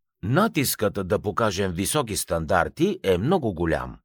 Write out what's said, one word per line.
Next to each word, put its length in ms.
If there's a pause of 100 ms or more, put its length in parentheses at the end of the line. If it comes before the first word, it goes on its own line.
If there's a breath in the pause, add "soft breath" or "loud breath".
(240)
Натискът 840
да 120
покажем 520
високи 460
стандарти 840
е 140
много 360
голям. 520